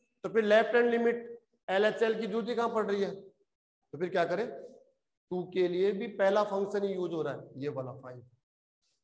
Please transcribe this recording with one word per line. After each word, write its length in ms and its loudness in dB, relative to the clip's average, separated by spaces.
तो 60 -6
फिर 160 2
left 300 6
hand 140 6
limit 380 2
एलएचएल 520 2
की 80 -4
जरूरत 220 -2
ही 60 -2
कहां 140 0
पड़ 160 0
रही 160 0
है? 120 -2
तो 840 -20
फिर 120 -4
क्या 160 2
करें? 220 -2
टू 140 -4
के 220 0
लिए 260 2
भी 220 -6
पहला 300 4
function 380 -2
ही 100 -2
यूज 200 -4
हो 80 -4
रहा 120 -4
है, 240 -12
ये 120 -6
वाला 240 -8
five। 300 -16